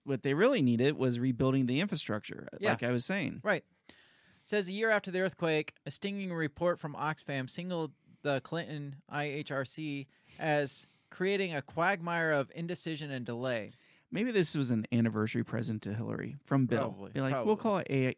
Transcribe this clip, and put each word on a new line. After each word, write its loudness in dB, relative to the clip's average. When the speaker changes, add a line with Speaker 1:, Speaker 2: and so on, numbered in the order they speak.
Speaker 1:
what -2
they 2
really 4
needed 6
was 2
rebuilding 4
the 2
infrastructure, -4
Speaker 2:
Yeah. 2
Speaker 1:
like 0
I 2
was 2
saying. -4
Speaker 2:
Right. 0
It -20
says 0
a -8
year 0
after 2
the 0
earthquake, 0
a -8
stinging -6
report 0
from -8
Oxfam -4
singled -4
the 2
Clinton -8
I -2
H -6
R -2
C -8
as 0
creating 0
a -2
quagmire 0
of 2
indecision -6
and -6
delay. -4
Speaker 1:
Maybe 0
this 4
was 2
an 2
anniversary 2
present -4
to -4
Hillary -6
from 4
Bill. 2
Speaker 2:
Probably, -12
Speaker 1:
Be -2
like, 0
"We'll 4
Speaker 2:
probably. -2
Speaker 1:
call 2
it -4
a 2